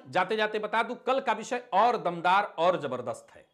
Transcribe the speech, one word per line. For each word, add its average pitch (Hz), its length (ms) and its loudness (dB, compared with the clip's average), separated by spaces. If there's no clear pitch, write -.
जाते 180 280 0
जाते 214 240 -2
बता 214 240 0
दूं, 233 140 -6
कल 262 220 0
का 254 140 0
विषय 240 300 -6
और 226 260 4
दमदार 175 440 2
और 170 240 2
जबरदस्त 123 500 -8
है 78 220 -20